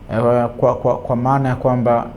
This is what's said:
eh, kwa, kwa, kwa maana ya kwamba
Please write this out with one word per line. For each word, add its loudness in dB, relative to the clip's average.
eh, 2
kwa, 2
kwa, 0
kwa -4
maana 0
ya 0
kwamba 0